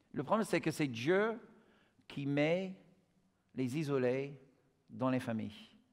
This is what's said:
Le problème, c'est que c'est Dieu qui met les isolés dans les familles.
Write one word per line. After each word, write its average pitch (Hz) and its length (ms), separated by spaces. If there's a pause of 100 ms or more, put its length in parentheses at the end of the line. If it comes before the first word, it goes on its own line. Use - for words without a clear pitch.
(120)
Le 151 100
problème, 196 240
c'est 165 140
que 156 100
c'est 151 180
Dieu 185 520 (680)
qui 143 200
met 165 480 (800)
les 131 240
isolés 139 600 (520)
dans 123 180
les 127 120
familles. 110 500 (220)